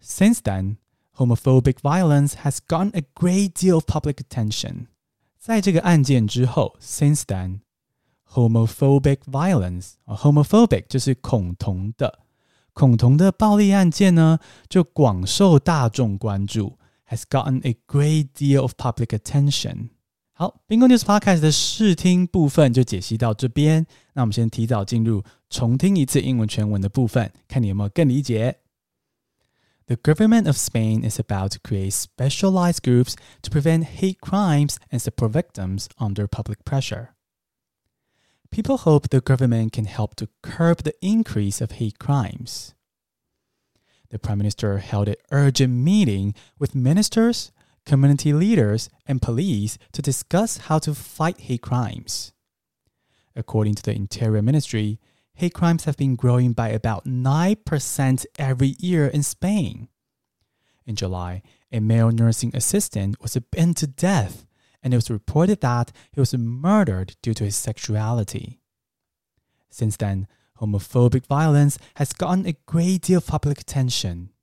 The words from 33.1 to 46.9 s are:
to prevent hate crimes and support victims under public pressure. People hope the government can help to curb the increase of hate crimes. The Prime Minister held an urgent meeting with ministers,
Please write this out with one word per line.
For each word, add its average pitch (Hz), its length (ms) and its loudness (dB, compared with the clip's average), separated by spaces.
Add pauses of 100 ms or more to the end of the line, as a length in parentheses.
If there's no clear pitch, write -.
to - 100 -12
prevent 160 340 0 (140)
hate 190 220 -2
crimes 156 560 0 (120)
and 123 100 -4
support - 340 -4
victims 98 540 -4 (100)
under 104 280 -4
public - 380 -8
pressure. - 460 -6 (1400)
People 254 280 -2
hope 151 320 2
the 135 100 2
government 120 520 0
can 107 140 -6
help 107 300 -6
to 110 120 -12 (140)
curb 165 420 0
the 151 180 -4
increase 185 600 -2
of 113 120 -6
hate 110 260 -6
crimes. 123 720 -6 (1400)
The 113 80 -12
Prime 104 200 -4
Minister 101 420 -2
held 104 300 -2
an 101 60 -4 (160)
urgent 139 420 2
meeting 123 600 0 (240)
with - 160 -6
ministers, 202 800 0 (340)